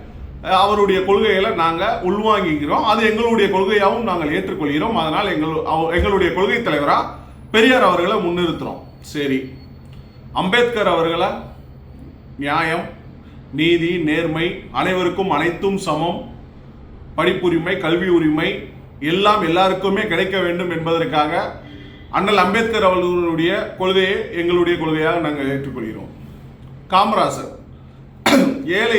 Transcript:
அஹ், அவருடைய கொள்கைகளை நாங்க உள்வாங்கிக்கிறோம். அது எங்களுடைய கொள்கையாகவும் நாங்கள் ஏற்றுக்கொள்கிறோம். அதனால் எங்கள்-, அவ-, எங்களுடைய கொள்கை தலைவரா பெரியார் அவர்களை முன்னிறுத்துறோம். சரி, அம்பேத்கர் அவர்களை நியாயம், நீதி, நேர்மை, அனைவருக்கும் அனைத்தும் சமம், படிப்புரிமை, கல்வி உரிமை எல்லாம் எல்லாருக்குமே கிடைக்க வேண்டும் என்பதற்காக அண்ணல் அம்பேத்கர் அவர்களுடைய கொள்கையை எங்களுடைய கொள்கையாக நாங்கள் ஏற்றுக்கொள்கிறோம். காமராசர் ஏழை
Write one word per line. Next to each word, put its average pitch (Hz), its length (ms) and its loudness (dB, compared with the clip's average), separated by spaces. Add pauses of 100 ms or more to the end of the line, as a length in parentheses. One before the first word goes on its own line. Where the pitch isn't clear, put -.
(460)
அஹ், 180 160 4
அவருடைய 202 360 4 (100)
கொள்கைகளை 208 420 2 (120)
நாங்க 165 220 0 (240)
உள்வாங்கிக்கிறோம். 196 840 2
அது 226 100 4 (100)
எங்களுடைய 220 440 2
கொள்கையாகவும் 208 560 2
நாங்கள் 160 260 -2
ஏற்றுக்கொள்கிறோம். 185 680 -2
அதனால் 175 320 -2
எங்கள்-, 156 380 -2
அவ-, 160 260 0
எங்களுடைய 185 380 2
கொள்கை 226 240 0
தலைவரா 147 380 0 (560)
பெரியார் 233 340 6
அவர்களை 180 280 2 (100)
முன்னிறுத்துறோம். 156 540 -2 (340)
சரி, 135 260 0 (1000)
அம்பேத்கர் 208 540 2
அவர்களை 170 360 0 (1120)
நியாயம், 165 420 -2 (720)
நீதி, 170 340 2 (160)
நேர்மை, 160 380 0 (340)
அனைவருக்கும் 180 560 0
அனைத்தும் 175 500 0
சமம், 165 320 -2 (1000)
படிப்புரிமை, 180 560 0 (100)
கல்வி 175 320 0
உரிமை 156 320 2 (640)
எல்லாம் 208 360 4
எல்லாருக்குமே 190 600 2
கிடைக்க 190 260 0 (100)
வேண்டும் 175 280 -2
என்பதற்காக 160 580 0 (840)
அண்ணல் 196 240 4
அம்பேத்கர் 214 460 2
அவர்களுடைய 175 640 2 (260)
கொள்கையை 190 380 2 (240)
எங்களுடைய 175 380 2
கொள்கையாக 160 480 0
நாங்கள் 143 280 -2
ஏற்றுக்கொள்கிறோம். 113 580 -8 (800)
காமராசர் 190 600 0 (1300)
ஏழை 226 200 2